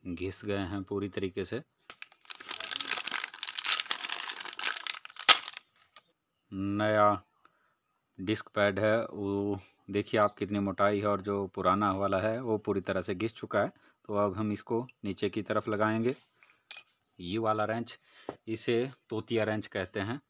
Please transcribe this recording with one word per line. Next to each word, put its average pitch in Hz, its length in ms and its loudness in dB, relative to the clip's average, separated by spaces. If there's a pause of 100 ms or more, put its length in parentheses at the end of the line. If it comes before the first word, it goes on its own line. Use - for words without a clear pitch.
घिस 92 420 -6
गए 101 180 -2
हैं 98 200 -4
पूरी 101 260 -4
तरीके 95 360 -4
से। 117 160 -6 (4000)
नया 104 560 4 (1080)
डिस्क 107 320 -2
पैड 101 300 2
है, 107 180 4
वो 101 600 -2 (320)
देखिए 104 280 0
आप 104 160 4
कितनी 101 260 -2
मोटाई 101 380 4
है, 104 80 0
और 101 140 2
जो 101 240 0 (100)
पुराना 98 380 4
वाला 95 260 2
है, 110 220 0
वो 113 180 0
पूरी 98 220 0
तरह 95 200 -2
से 95 140 -2
घिस 107 200 -4
चुका - 260 0
है। 101 100 0 (340)
तो 107 120 -4
अब 101 180 2
हम 107 160 -2
इसको 117 340 -2 (180)
नीचे 98 260 -2
की 107 140 -4
तरफ 107 240 -2
लगाएंगे। 110 480 2 (1040)
ये 90 200 -4
वाला 107 260 2
रेंच, 113 320 -4 (500)
इसे 120 440 0 (180)
तोतिया 110 340 0
रेंच 107 240 -2
कहते 98 340 -4
हैं। 117 180 -4 (100)